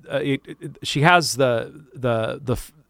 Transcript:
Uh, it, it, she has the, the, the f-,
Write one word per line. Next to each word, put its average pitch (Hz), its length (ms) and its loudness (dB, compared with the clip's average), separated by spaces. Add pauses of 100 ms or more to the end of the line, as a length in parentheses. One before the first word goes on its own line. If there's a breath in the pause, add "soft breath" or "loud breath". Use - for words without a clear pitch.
Uh, 139 80 -2
it, 135 280 -2
it, - 380 -14
she - 180 -2
has 170 340 4
the, 123 580 0
the, 117 480 -2
the 127 120 -4
f-, - 180 -8 (180)